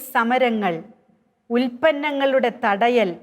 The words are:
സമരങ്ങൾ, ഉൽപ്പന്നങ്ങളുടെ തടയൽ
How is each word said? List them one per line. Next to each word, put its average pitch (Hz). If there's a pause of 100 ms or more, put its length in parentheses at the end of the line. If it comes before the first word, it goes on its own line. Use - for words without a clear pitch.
(140)
സമരങ്ങൾ, 233 (800)
ഉൽപ്പന്നങ്ങളുടെ 277 (120)
തടയൽ 220 (120)